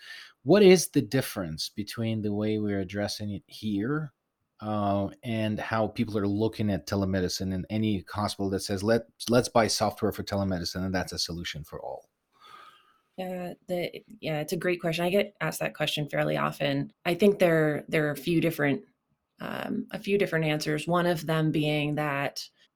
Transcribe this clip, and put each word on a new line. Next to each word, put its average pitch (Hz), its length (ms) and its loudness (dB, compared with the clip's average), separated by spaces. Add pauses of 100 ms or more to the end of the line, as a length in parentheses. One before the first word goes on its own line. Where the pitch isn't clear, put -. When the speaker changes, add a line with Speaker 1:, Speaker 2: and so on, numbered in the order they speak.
(420)
Speaker 1:
What 196 220 6
is 185 260 10
the 139 140 2
difference 101 680 -2
between 110 540 -4
the 104 100 -2
way 107 240 0
we're 104 220 0
addressing 101 520 -4
it 98 140 -8
here, 117 680 -4 (480)
uh, 101 480 0 (140)
and 110 360 -2
how 110 300 0
people 107 280 -2
are 101 100 2
looking 107 440 0
at 92 160 -2
telemedicine 95 640 0
in 92 160 -4
any 107 420 0
hospital 101 400 -2
that 95 100 0
says, 98 200 -4
"Let, 113 220 2 (260)
let's 117 200 4
buy 110 180 6
software 104 440 0
for 98 120 -8
telemedicine 95 600 -2
and 95 100 -2
that's 87 180 -2
a 82 60 -4
solution 85 440 -6
for - 160 -14
all"? 64 300 -12 (1120)
Speaker 2:
Uh, 180 340 -6 (140)
the, 180 240 -2 (300)
yeah, 156 180 -2
it's 156 140 -4
a 180 40 -2
great 175 240 0
question. 170 240 0
I 180 60 2
get 202 280 2
asked 175 200 -4
that - 160 -4
question 147 340 -2
fairly 151 260 0
often. 143 560 -2 (140)
I 175 80 2
think 202 240 4
there, 160 500 2
there 151 200 0
are 147 40 0
a 139 60 -6
few 170 240 0
different, 147 400 0 (580)
um, - 520 -6
a - 80 -8
few 202 180 0
different 165 280 0
answers. 151 420 -2
One 170 180 2
of 160 220 0
them 160 240 2
being 151 440 0
that 143 540 -4 (260)